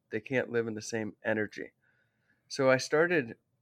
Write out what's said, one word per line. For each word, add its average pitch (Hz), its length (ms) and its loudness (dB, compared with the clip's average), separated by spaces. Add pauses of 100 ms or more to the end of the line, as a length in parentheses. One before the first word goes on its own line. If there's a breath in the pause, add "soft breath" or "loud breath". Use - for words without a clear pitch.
(100)
They 107 100 -4
can't 127 300 -2
live 117 180 -2
in 107 60 -6
the 107 60 -8
same 107 340 -6 (100)
energy. 107 480 -2 (760)
So 131 220 2
I 131 80 6
started, 151 560 2 (260)